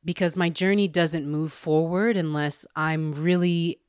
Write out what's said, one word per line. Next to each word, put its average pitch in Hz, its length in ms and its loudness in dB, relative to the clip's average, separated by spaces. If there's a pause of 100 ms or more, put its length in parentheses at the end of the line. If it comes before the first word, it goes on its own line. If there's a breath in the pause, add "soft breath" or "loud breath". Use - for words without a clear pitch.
Because 175 320 -2
my 175 120 2
journey 196 380 2
doesn't 160 420 0
move 151 220 -2
forward 170 640 0
unless 151 580 -2
I'm 156 380 -2
really 170 760 0